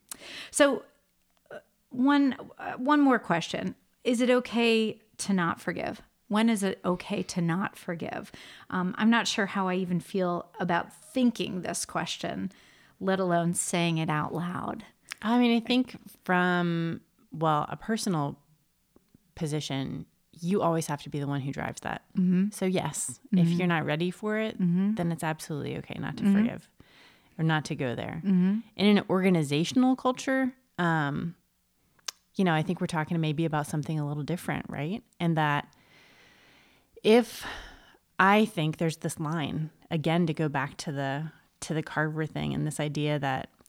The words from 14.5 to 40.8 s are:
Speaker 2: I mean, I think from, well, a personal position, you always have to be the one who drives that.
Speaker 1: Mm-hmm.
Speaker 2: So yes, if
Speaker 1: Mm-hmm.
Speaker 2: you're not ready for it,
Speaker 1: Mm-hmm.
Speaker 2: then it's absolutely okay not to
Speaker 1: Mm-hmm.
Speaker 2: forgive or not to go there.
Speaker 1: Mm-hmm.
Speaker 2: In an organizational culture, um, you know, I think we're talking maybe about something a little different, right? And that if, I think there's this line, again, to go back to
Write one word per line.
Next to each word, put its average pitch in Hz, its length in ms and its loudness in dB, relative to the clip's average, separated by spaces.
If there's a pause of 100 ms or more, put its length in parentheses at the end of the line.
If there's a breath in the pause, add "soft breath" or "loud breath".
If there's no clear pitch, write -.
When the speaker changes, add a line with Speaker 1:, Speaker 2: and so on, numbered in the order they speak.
Speaker 2:
I 226 180 2
mean, 240 160 6
I 233 60 2
think 247 340 0 (300)
from, 175 760 0 (300)
well, 156 360 2
a - 80 -10
personal 180 640 -2 (960)
position, 143 720 -6 (340)
you 180 220 0
always 165 240 2
have 147 160 -4
to 143 80 -14
be 147 100 -4
the 143 60 -4
one 139 160 -2
who 135 100 -4
drives - 300 -8
that. - 180 -6 (160)
Speaker 1:
Mm-hmm. 185 360 4
Speaker 2:
So - 120 -4
yes, 160 560 -2 (120)
if 190 60 6 (100)
Speaker 1:
Mm-hmm. 170 100 2
Speaker 2:
you're 175 100 2
not 160 160 2
ready 151 260 -2
for 214 280 -4
it, 220 200 -4
Speaker 1:
Mm-hmm. 190 360 2
Speaker 2:
then 170 180 -2
it's 160 100 -8
absolutely 151 560 -4
okay - 220 -10
not - 160 -8
to - 80 -2
Speaker 1:
Mm-hmm. 196 100 6
Speaker 2:
forgive 214 320 0 (720 soft breath)
or 160 60 0
not 156 220 2
to 160 80 -6
go 135 200 -2
there. - 300 -8
Speaker 1:
Mm-hmm. 190 360 4 (160)
Speaker 2:
In 208 200 6
an - 140 2
organizational 180 840 4
culture, 262 580 0 (240)
um, 160 560 0 (1000)
you 196 80 2
know, 170 100 4
I 156 80 2
think 170 180 -4
we're 180 60 -2
talking 165 340 -2
maybe 156 240 0
about 151 220 -2
something 156 340 -2
a 147 80 -2
little 147 140 -4
different, 160 480 -4
right? 170 320 -6 (180)
And 170 160 2
that 147 320 2 (1400 soft breath)
if, 226 400 4 (760 loud breath)
I 202 240 6
think 156 320 -2
there's 165 220 -2
this - 200 -6
line, 156 520 -4 (200)
again, 165 380 2
to 160 40 0
go 156 160 0
back 143 300 -4
to - 140 -8